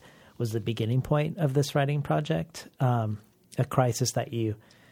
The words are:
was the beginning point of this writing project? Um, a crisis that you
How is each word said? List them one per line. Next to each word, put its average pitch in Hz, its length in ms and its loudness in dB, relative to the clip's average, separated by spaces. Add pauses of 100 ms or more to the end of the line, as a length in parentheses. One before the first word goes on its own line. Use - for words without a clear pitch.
(400)
was 117 120 -2
the 113 80 -2
beginning 117 400 0
point 151 380 0
of 147 160 0
this 143 220 2
writing 143 260 2
project? 156 640 -2 (120)
Um, 117 400 2 (400)
a 131 40 4
crisis 123 500 2
that 120 200 -4
you 110 220 0 (360)